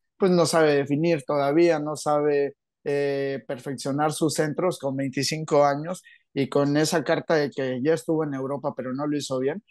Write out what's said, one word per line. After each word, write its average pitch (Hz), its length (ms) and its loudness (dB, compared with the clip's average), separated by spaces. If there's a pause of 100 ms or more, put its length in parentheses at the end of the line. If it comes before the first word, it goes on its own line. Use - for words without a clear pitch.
(160)
pues, 196 140 2
no 175 160 6
sabe 156 300 4
definir 143 480 0
todavía, 151 540 2
no 151 180 -6
sabe, 147 600 0 (280)
eh, 139 600 -2
perfeccionar 143 680 -2
sus 151 220 0
centros 160 440 -2
con 135 180 -4
veinticinco 143 680 0
años 151 380 -2 (320)
y 135 140 -2
con 143 280 2
esa 156 280 2
carta 165 320 0
de 147 140 0
que 127 320 -4
ya 156 120 2
estuvo 160 300 -2
en 147 100 -6
Europa, 139 420 -6
pero 127 180 -8
no 143 120 -6
lo 147 100 -2
hizo 135 220 -4
bien, 143 320 -4